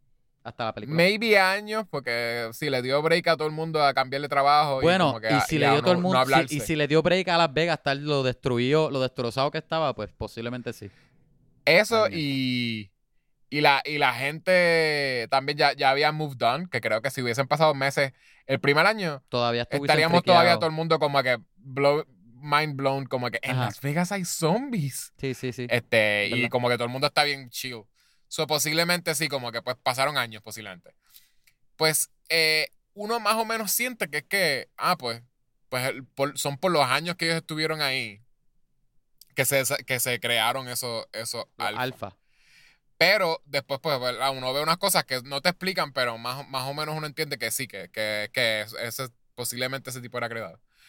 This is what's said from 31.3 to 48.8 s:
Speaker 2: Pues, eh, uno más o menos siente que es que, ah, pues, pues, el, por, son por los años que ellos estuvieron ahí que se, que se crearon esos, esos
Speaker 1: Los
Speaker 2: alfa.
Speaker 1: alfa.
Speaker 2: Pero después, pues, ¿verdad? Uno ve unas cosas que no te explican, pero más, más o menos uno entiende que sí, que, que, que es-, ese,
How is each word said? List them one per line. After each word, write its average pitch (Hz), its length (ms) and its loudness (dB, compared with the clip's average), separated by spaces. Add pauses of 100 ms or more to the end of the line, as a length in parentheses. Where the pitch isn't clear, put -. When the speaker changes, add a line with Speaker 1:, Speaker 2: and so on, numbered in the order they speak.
Speaker 2:
Pues, 156 340 0 (180)
eh, 156 380 2 (260)
uno 208 280 -4
más 214 160 0
o 220 100 -2
menos 220 260 -4
siente 233 380 -4
que 147 80 -6
es 143 60 -8
que, 156 520 -2
ah, 170 220 0
pues, 120 240 -8 (480)
pues, 127 180 -4
el, 127 160 -8
por, 139 320 -4
son 143 220 -6
por 190 140 0
los 143 120 6
años 151 320 0
que 165 100 -6
ellos 165 120 0
estuvieron 156 420 -4
ahí 123 400 -4 (1120)
que 135 100 0
se, 139 200 0 (200)
que 127 140 -4
se 120 220 -4
crearon 120 480 -2
esos, 120 440 -8
esos 113 340 -10 (100)
Speaker 1:
Los 87 120 -4
Speaker 2:
alfa. 104 140 -6
Speaker 1:
alfa. 127 340 -8 (800)
Speaker 2:
Pero 180 480 2
después, 139 340 -4
pues, 147 180 0
¿verdad? 123 380 -2
Uno 131 160 -4
ve 143 100 -2
unas 160 140 2
cosas 185 280 0
que 127 180 -4
no 139 180 -8
te 180 80 0
explican, 180 440 -2
pero 120 260 -2
más, 127 300 -8
más 131 200 -6
o 143 60 -6
menos 156 220 -4
uno 156 100 -6
entiende 147 320 -6
que 113 120 -4
sí, 131 160 -6
que, 92 240 -14
que, 107 420 -4
que 113 280 0
es-, 113 140 -10
ese, 120 340 -8 (260)